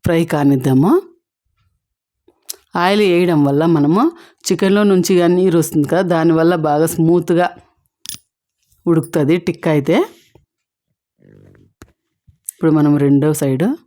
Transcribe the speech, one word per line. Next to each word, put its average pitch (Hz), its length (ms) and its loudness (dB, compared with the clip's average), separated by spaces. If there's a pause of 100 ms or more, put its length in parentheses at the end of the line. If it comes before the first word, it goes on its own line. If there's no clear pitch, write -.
ఫ్రై 165 140 0 (140)
కానిద్దాము. 139 600 0 (1900)
ఆయిల్ 202 280 0
వేయడం 170 380 0
వల్ల 143 140 0 (140)
మనము 165 260 2 (460)
చికెన్లో 196 340 0 (100)
నుంచి 185 280 0
కానీ 175 200 2
నీరు 180 220 2
వస్తుంది 156 300 -2
కదా, 185 120 0 (100)
దానివల్ల 165 400 2 (140)
బాగా 151 260 0
స్మూత్గా 170 540 0 (1400)
ఉడుకుతుంది 160 460 0 (120)
టిక్కా - 280 -6
అయితే. 156 220 0 (2500)
ఇప్పుడు 160 240 0
మనం 147 160 2 (120)
రెండో 143 240 2 (120)
సైడ్ 139 240 -2 (200)